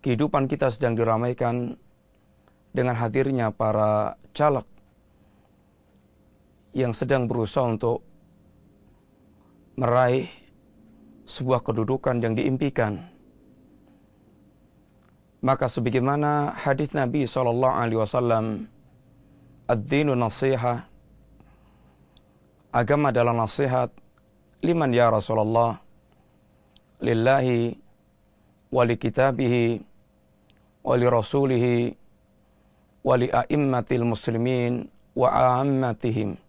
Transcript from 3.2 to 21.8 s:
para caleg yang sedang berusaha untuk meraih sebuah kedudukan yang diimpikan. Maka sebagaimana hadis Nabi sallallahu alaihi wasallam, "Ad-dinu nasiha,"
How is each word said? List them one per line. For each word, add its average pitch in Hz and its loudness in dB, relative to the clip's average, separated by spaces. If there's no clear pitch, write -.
para 107 0
caleg 143 0
yang 123 -2
sedang 127 0
berusaha 120 -2
untuk 117 -2
meraih 127 2
sebuah 127 0
kedudukan 123 -2
yang 113 0
diimpikan. 123 -2
Maka 131 0
sebagaimana 143 -2
hadis 143 -2
Nabi 135 -2
sallallahu 127 0
alaihi 113 0
wasallam, 113 -2
"Ad-dinu 131 0
nasiha," 120 -2